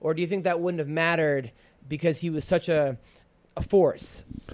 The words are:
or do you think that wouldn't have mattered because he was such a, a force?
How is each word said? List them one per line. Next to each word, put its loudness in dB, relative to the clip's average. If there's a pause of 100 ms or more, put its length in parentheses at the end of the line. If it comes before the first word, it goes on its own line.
or 0
do -2
you 0
think -2
that 2
wouldn't -2
have -4
mattered 0 (360)
because 0
he -4
was -4
such 0
a, 2 (580)
a -6
force? 2 (300)